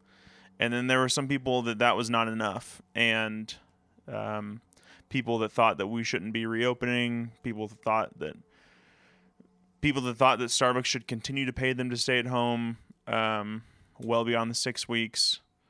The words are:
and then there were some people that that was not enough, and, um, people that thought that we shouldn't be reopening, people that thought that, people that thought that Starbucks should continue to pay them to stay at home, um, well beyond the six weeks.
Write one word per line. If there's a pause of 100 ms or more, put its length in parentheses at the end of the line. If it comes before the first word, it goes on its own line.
(600)
and
then
there
were
some
people
that
that
was
not
enough, (120)
and, (520)
um, (480)
people
that
thought
that
we
shouldn't
be
reopening, (100)
people
that
thought
that, (1500)
people
that
thought
that
Starbucks
should
continue
to
pay
them
to
stay
at
home, (300)
um, (340)
well
beyond
the
six
weeks. (300)